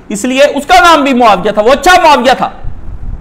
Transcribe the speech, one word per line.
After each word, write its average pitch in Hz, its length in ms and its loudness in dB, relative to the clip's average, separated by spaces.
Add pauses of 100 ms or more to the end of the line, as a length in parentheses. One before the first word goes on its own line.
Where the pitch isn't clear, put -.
(120)
इसलिए 254 340 0
उसका 285 340 0
नाम 330 220 2
भी 269 120 0
मुआविया 208 400 0
था, 208 80 -2
वो 220 100 2
अच्छा 359 300 2
मुआविया 262 320 2
था। - 280 -6 (600)